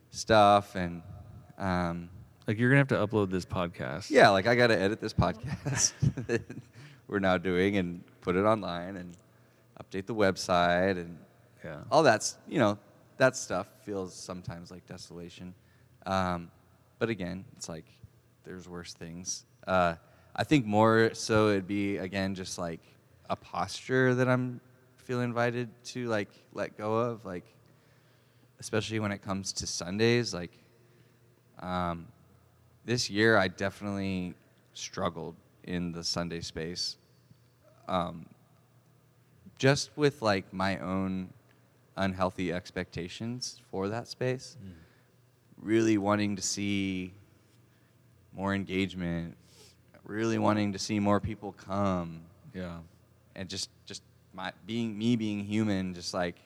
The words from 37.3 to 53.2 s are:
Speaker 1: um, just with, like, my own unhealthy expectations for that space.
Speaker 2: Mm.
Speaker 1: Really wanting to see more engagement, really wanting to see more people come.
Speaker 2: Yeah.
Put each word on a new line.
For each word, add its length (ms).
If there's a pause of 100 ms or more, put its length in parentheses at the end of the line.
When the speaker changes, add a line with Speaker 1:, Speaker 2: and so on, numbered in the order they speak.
Speaker 1:
um, 380 (1300)
just 400
with, 240
like, 320
my 260
own 520 (640)
unhealthy 560
expectations 1160
for 200
that 180
space. 560
Speaker 2:
Mm. 100 (840)
Speaker 1:
Really 400
wanting 400
to 40
see 720 (1200)
more 220
engagement, 800 (720)
really 340
wanting 340
to 60
see 200
more 200
people 320
come. 680 (320)
Speaker 2:
Yeah. 240 (580)